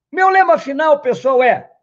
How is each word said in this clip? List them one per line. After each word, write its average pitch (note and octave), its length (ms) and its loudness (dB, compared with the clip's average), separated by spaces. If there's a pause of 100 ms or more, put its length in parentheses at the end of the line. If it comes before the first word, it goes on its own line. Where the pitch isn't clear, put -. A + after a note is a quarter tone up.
(120)
Meu F#4+ 160 0
lema F#4 300 2
final, C#4+ 420 -2
pessoal, B3+ 420 -2
é: A3+ 280 -2 (120)